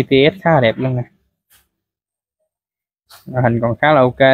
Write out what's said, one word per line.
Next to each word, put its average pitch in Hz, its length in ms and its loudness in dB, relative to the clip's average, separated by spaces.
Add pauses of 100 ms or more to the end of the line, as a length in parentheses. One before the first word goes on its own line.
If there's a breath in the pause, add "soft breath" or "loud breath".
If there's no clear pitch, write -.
T - 20 -20
S 143 320 0
khá 165 120 2
là 143 60 2
đẹp 113 180 0
luôn 127 180 -4
nè. 120 60 -6 (2250)
Rồi, 127 160 -6
hình 117 180 0
còn 117 160 -4
khá 151 160 0
là 143 80 4
ok 127 200 -2 (140)